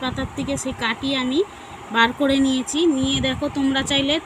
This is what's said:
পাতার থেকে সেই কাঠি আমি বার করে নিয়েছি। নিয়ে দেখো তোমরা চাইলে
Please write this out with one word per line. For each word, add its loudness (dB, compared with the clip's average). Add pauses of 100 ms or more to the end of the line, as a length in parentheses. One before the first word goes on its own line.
পাতার -4
থেকে -4
সেই -6 (100)
কাঠি -2 (120)
আমি 0 (540)
বার 6
করে 2 (100)
নিয়েছি। 0
নিয়ে 2
দেখো -2
তোমরা 0
চাইলে 2 (120)